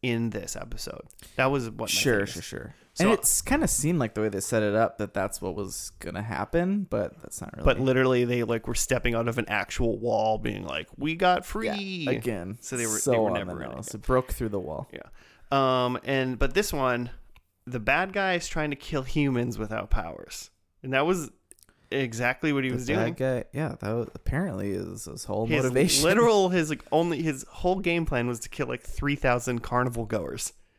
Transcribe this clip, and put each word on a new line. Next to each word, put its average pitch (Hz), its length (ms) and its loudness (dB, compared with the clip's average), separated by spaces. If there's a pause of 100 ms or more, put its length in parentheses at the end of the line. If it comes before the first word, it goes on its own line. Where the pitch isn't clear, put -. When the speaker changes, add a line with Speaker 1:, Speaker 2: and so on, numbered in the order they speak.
Speaker 1:
in 117 300 0
this 104 240 -8
episode. - 460 -8 (340)
That 131 160 2
was 131 180 0
what 107 120 -12
my 113 40 -2
Speaker 2:
Sure, 120 320 4
Speaker 1:
thing 101 60 4
is. 101 100 -2
Speaker 2:
sure, 85 80 -8
sure. - 340 -12 (200)
Speaker 1:
So 175 100 2
Speaker 2:
And 214 80 6
it's - 280 2
kinda 294 260 2
seemed 156 320 2
like 117 160 0
the 107 60 0
way 107 80 2
they 98 100 -2
set 110 240 2
it 104 120 2
up 110 220 4
that 101 160 -4
that's - 280 -2
what 92 140 -4
was - 440 -8
gonna - 240 -8
happen, 175 640 0
but 107 320 -2
that's - 200 -12
not - 140 -12
really. - 100 -6
Speaker 1:
But 127 140 4
literally, 127 460 4
they, 120 180 0
like, 113 240 -2
were 110 80 -4
stepping 120 400 0
out 117 120 0
of 117 100 -2
an 113 100 -2
actual 104 500 0
wall, 110 420 2
being 104 260 -4
like, 71 220 -6 (100)
"We 156 180 -2
got 180 220 4
Speaker 2:
Yeah, 175 40 -2
Speaker 1:
free." 196 640 -4
Speaker 2:
again, 113 540 -4
Speaker 1:
So - 160 -8
they 120 100 -2
were, 107 120 -2
Speaker 2:
so 135 120 2
Speaker 1:
they 120 80 6
were 107 100 4
Speaker 2:
on 92 40 0
Speaker 1:
never 92 200 -4
Speaker 2:
the 69 100 -8
Speaker 1:
gonna 62 140 -10
Speaker 2:
nose. 104 100 -10
Speaker 1:
get - 80 -10
Speaker 2:
It 107 80 -10
broke 127 300 2
through 117 160 -4
the 101 100 -2
wall. 78 320 -6
Speaker 1:
Yeah. - 100 -14 (500)
Um, 127 520 4
and, 131 360 0
but 127 160 4
this 202 180 2
one, 123 380 0 (540)
the 123 140 -6
bad 156 340 0
guy 196 200 0
is 175 140 -2
trying 151 240 -2
to 143 40 -4
kill 139 280 -4
humans 123 540 0
without 107 320 -6
powers. - 600 -2 (340)
And 131 100 -4
that 139 140 4
was 170 240 0 (580)
exactly 123 640 0
what 135 100 2
he 131 60 0
Speaker 2:
The 123 60 -2
Speaker 1:
was 123 120 -4
Speaker 2:
bad 147 80 0
Speaker 1:
doing. 113 200 0
Speaker 2:
guy, 131 280 0 (100)
yeah, 147 260 -4
that 104 120 -4
was, 117 220 -2
apparently 110 580 -2
is 92 340 -6
his - 200 -12
whole 107 220 -2
Speaker 1:
His 147 160 2
Speaker 2:
motivation. 135 420 4
Speaker 1:
literal, 202 440 6
his, 170 200 2
like, 147 220 -4
only, 165 320 2
his 143 260 -2
whole 185 300 0
game 170 260 0
plan 120 220 0
was 120 140 -2
to - 80 -10
kill, 131 180 -4
like, 123 160 -6
three 143 320 -2
thousand 123 480 0
carnival 120 420 0
goers 92 480 -4 (260)